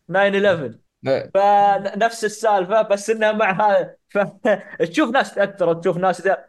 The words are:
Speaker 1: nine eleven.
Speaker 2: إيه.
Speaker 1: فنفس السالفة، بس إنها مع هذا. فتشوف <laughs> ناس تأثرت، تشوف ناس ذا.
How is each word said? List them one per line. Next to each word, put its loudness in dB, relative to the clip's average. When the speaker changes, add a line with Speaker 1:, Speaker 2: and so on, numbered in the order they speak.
Speaker 1:
nine 2
eleven. 0
Speaker 2:
إيه. -2
Speaker 1:
فنفس 2
السالفة، 0
بس -2
إنها 0
مع 0
هذا. 0
فتشوف -2
<laughs> 0
ناس -2
تأثرت، -2
تشوف -2
ناس -2
ذا. 0